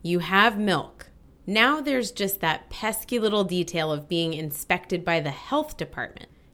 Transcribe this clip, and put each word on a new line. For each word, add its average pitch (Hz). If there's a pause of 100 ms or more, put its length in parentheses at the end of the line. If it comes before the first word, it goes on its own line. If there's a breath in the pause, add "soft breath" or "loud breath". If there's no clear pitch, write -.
You 175
have 196
milk. 190 (340)
Now 233
there's 254
just 196
that -
pesky 220
little 208
detail 170
of 147
being 165
inspected 165
by 170
the 147
health 294
department. - (240 soft breath)